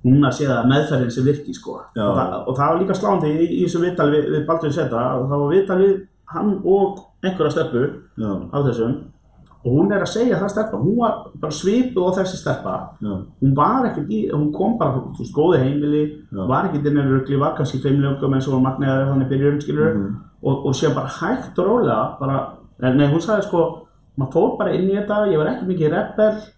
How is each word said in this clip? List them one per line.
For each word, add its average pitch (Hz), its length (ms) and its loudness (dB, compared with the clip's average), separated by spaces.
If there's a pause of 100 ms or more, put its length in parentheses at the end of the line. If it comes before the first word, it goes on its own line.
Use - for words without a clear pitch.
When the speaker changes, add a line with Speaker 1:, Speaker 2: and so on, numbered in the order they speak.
Speaker 1:
núna 135 280 6
sé 143 140 -2
að 123 220 2
meðferðin 135 440 2
sem 131 140 0
virki, 143 280 -2
sko. - 260 -12 (140)
Speaker 2:
Já. 110 100 -2
Speaker 1:
Og 101 120 2
það, 127 220 -2
og 131 180 -4
það 147 160 2
var 175 80 0
líka 190 160 0
sláandi 185 340 0
í, 160 180 2
í 180 160 -2
þessu 170 180 0
viðtali 165 320 2
við, 147 160 2
við 151 160 -2
Baldvin 160 280 -2
Zeta, 127 300 -2 (100)
og 131 140 -2
það 143 160 0
var 147 100 0
viðtal 190 240 2
við 196 160 4 (320)
hann 185 240 -2 (100)
og 190 380 2 (180)
einhverja 170 380 -2
stelpu 131 300 0 (280)
Speaker 2:
Já. 107 200 -4 (120)
Speaker 1:
af 139 240 -2
þessum, 113 280 0 (580)
og - 200 -4
hún 196 160 4
er 190 140 0
að - 80 -6
segja 226 260 0
það 196 140 -2
stelpa, 208 260 -4
hún 190 220 0
var 220 140 0 (180)
bara 151 240 -8
svipuð 208 480 0
og 185 100 2
þessi 185 240 -2
stelpa. 120 360 -4 (260)
Speaker 2:
Já. 104 140 -4 (240)
Speaker 1:
Hún 135 180 4
var 226 320 2
ekkert 147 260 -4
í, 107 120 0
hún 151 260 -2
kom 214 260 0
bara, 131 220 0
þú - 180 -12
veist, - 160 -10
góðu 160 240 4
heimili, 147 440 0 (240)
Speaker 2:
Já. 95 200 -8
Speaker 1:
var 156 220 0
ekkert 143 180 -2
inn 147 160 2
í 135 60 2
rugli, 135 320 2
var 156 180 0
kannski 135 240 -2
fimleungum 139 540 2
eins 131 120 0
og 135 60 0
var 127 140 4
Magnea 135 260 0
eða 135 160 0
þannig 135 160 2
í 135 60 -2
byrjun, 143 280 2
skilur, 151 340 0
Speaker 2:
Mhm. - 180 -2 (300)
Speaker 1:
og, 139 240 0
og 135 80 2
síðan 143 200 0
bara 131 140 -4
hægt - 500 -4
og 185 80 0
rólega, 196 540 0
bara, 135 180 -2 (440)
en 127 140 2
nei, 143 140 4
hún 165 100 2
sagði 214 280 -2
sko, 165 160 2 (540)
maður 135 140 -4
fór 214 260 2
bara 185 160 0
inn 185 140 0
í 196 60 0
þetta, 208 320 0
ég 175 120 2
var 151 120 0
ekki - 160 -6
mikið 160 240 0
rebel 214 460 0 (220)